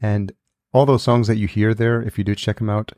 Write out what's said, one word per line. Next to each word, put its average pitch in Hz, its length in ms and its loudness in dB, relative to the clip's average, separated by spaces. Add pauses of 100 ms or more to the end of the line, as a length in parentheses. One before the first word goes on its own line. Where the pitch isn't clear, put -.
And 104 320 -2 (400)
all 131 120 4
those 135 180 4
songs 120 240 2
that 113 100 2
you 104 100 0
hear 107 260 0
there, 117 280 0
if 117 160 -8
you 101 80 -2
do 101 100 -2
check - 240 -4
him 110 100 -4
out, 104 280 -4